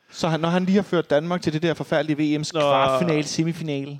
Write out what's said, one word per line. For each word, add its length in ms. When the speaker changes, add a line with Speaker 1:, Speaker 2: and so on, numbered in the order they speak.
Speaker 1:
Så 180
han, 120
når 80
han 160
lige 120
har 60
ført 280
Danmark 320
til 100
det 100
der 120
forfærdelige 440
V 220
M's 140
Speaker 2:
Når 60
Speaker 1:
kvartfinale, 640
semifinale. 760